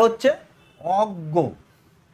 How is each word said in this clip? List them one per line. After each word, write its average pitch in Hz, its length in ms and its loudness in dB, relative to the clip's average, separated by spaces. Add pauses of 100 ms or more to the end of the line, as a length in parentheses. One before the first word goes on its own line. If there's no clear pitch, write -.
হচ্ছে? 226 240 0 (720)
অজ্ঞ। 170 360 -4 (760)